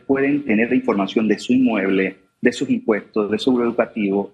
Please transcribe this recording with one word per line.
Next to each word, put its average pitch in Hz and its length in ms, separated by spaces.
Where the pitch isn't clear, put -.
pueden 139 380
tener 113 260
la 131 60
información 110 500
de 104 140
su - 120
inmueble, 98 680
de 123 120
sus 131 180
impuestos, 107 640
de 107 80
seguro 123 240
educativo, 104 680